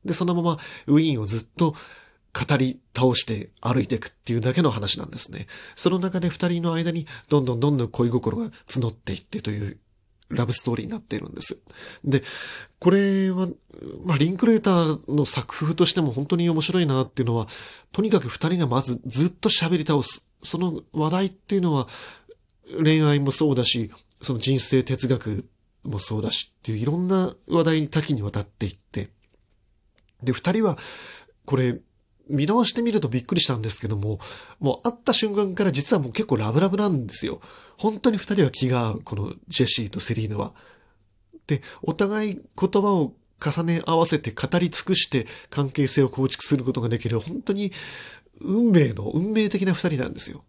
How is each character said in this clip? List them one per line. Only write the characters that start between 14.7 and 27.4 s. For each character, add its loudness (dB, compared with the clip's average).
ー 2
の 4
作 -4
風 -2
と 4
し 2
て 2
も 2
本 -2
当 2
に 2
面 2
白 2
い 2
な 2
っ -4
て -4
い 2
う 0
の 0
は、 -2
と 0
に 2
か 6
く -2
二 -2
人 2
が 4
ま 2
ず -4
ず 2
っ 2
と 0
喋 4
り -2
倒 2
す。 -2
そ -4
の -2
話 0
題 2
っ -4
て -4
い 4
う 4
の 2
は、 0
恋 6
愛 6
も 2
そ 4
う 4
だ 2
し、 0
そ -2
の -2
人 2
生 2
哲 -2
学 -2
も -6
そ -2
う -4
だ -4
し -4
っ -20
て -6
い -2
う -4
い -2
ろ 0
ん -2
な 2